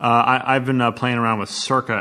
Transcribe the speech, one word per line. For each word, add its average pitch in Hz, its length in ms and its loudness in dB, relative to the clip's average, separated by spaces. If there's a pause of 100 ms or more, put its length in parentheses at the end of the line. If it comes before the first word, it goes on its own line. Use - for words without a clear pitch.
I, 123 560 2
I've 127 80 -2
been, 131 160 0
uh, 120 100 2
playing 123 280 -2
around 113 200 0
with 98 120 -6
Circa, 127 500 -4